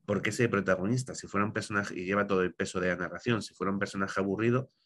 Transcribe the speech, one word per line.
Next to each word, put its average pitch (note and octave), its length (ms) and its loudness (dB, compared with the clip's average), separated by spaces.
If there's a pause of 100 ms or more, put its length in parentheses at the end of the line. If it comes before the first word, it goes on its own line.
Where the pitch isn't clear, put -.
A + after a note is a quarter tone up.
porque G2+ 260 0
es - 100 -4
el A#2 80 4
protagonista. G2+ 680 0
Si - 120 -12
fuera G2+ 180 0
un G#2+ 80 -4
personaje, G2+ 440 -2
y F2+ 80 -6
lleva G2+ 220 2
todo F#2+ 160 4
el F2+ 100 0
peso F#2+ 280 -2
de F2+ 80 2
la F2 80 0
narración, F2 440 -2
si - 140 -12
fuera F#2+ 160 -2
un G2 80 0
personaje G2 400 -2
aburrido, A2 500 0 (160)